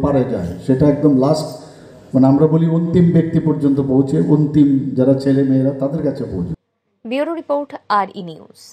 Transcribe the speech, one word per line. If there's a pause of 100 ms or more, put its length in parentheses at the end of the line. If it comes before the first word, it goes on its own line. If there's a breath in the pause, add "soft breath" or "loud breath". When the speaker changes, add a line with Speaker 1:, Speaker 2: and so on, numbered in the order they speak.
Speaker 1:
পারে (100)
যায় (160)
সেটা
একদম
last (680 loud breath)
মানে
আমরা
বলি
অন্তিম
ব্যক্তি
পর্যন্ত (120)
পৌঁছে, (120)
অন্তিম (300)
যারা
ছেলে
মেয়েরা (100)
তাদের
কাছে
পৌঁছে। (520)
Speaker 2:
ব্যুরো
রিপোর্ট, (200)
আর
ই
নিউজ। (140)